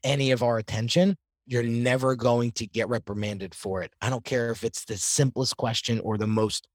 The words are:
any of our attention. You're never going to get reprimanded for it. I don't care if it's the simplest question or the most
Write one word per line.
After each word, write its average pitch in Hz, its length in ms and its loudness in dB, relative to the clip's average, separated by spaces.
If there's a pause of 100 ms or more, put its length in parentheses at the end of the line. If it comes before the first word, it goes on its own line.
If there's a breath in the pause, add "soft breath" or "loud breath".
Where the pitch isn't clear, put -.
any 135 280 2
of 123 120 4
our 117 160 2
attention. 135 560 2 (320)
You're 120 160 0
never 123 520 2
going 120 380 2
to 110 140 -6
get 107 220 -2
reprimanded 104 680 -6
for 95 260 -4
it. 87 100 -10 (100)
I 117 100 0
don't 123 120 -4
care 120 280 0
if 113 120 -6
it's - 220 -6
the 107 120 -8
simplest 131 600 0
question 117 440 -2
or 107 180 -2
the 107 80 -2
most 107 480 0